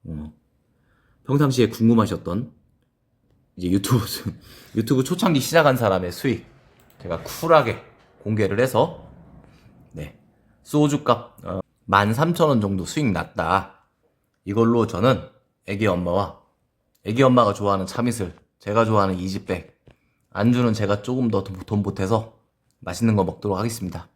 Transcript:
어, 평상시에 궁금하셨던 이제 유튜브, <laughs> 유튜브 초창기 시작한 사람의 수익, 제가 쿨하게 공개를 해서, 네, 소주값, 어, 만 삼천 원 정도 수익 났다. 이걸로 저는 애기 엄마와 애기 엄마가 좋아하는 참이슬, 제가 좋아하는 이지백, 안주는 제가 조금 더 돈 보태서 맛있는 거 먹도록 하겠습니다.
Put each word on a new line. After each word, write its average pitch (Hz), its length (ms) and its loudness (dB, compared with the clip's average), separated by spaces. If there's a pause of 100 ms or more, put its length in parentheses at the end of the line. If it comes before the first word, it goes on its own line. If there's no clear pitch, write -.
어, 76 300 -12 (880)
평상시에 127 460 2
궁금하셨던 113 800 0 (1040)
이제 90 140 -6
유튜브, 101 340 2 (320)
<laughs> - 400 -16
유튜브 127 260 0
초창기 175 380 0
시작한 147 380 2
사람의 92 340 0
수익, - 320 -4 (560)
제가 85 220 -8
쿨하게 151 560 2 (440)
공개를 104 380 0
해서, 127 480 0 (840)
네, 76 280 -14 (420)
소주값, 143 840 0
어, 92 140 -6 (260)
만 104 260 4
삼천 160 380 2
원 120 100 2
정도 95 240 -2
수익 147 260 -4
났다. 85 760 -4 (580)
이걸로 113 420 2
저는 107 360 0 (440)
애기 104 200 -2
엄마와 90 540 -2 (640)
애기 113 180 0
엄마가 123 320 6
좋아하는 98 320 -2
참이슬, 113 480 -4 (240)
제가 107 260 0
좋아하는 98 340 2
이지백, 95 600 -8 (520)
안주는 120 420 2
제가 104 260 0
조금 127 300 -2
더 98 140 -2
돈 98 380 -4
보태서 101 560 -4 (440)
맛있는 107 320 0
거 98 100 2
먹도록 92 340 -4
하겠습니다. 98 580 -8